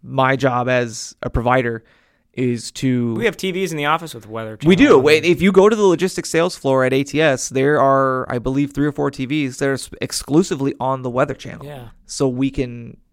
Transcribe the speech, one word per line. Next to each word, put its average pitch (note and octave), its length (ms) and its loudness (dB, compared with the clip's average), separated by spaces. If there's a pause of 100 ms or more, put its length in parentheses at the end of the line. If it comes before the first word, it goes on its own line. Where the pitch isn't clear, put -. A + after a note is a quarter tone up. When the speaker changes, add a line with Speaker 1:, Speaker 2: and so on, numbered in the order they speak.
Speaker 1:
My C3 340 0
job B2 320 0
as B2 540 -4
a B2+ 80 -6
provider A#2+ 540 0 (480)
is A#2+ 380 -4
to B2 440 -2
Speaker 2:
We A3 100 -4
have G#3 120 -2
T F#3+ 140 -4
Vs F3+ 220 -4
in D#3+ 40 -6
the D3 100 -4
office D#3+ 280 -2
with G#2 140 -18
Weather A2 360 -10
Speaker 1:
We F3+ 120 8
Speaker 2:
Channel C4 160 6
Speaker 1:
do. D3+ 60 10
Speaker 2:
on B2+ 40 4
Speaker 1:
Wait, D3 220 6
Speaker 2:
them. F3 80 4
Speaker 1:
if D#3+ 100 0
you F#3+ 80 4
go F#3+ 180 6
to A3 60 4
the G#3+ 80 0
logistics F3+ 480 0
sales E3+ 260 0
floor C3 280 0
at B2+ 80 0
A C3+ 100 0
T C#3+ 180 -4
S, C#3+ 280 0
there C#3 320 0
are, C3+ 500 2
I B2 80 -2
believe, C3+ 340 -2
three C#3+ 140 -2
or D3 60 -2
four C#3+ 180 -4
T C3+ 160 -8
Vs C#3 320 -4
that C#3+ 100 -2
are C#3 40 0
s-, - 180 -8 (100)
exclusively D#3+ 760 -2
on C3 240 -4
the B2+ 80 -6
Weather C3+ 240 -2
Channel. C#3 320 -18
Speaker 2:
Yeah. C3+ 220 -18 (180)
Speaker 1:
So - 220 -2
we C3 240 -2
can A#2+ 460 -8 (140)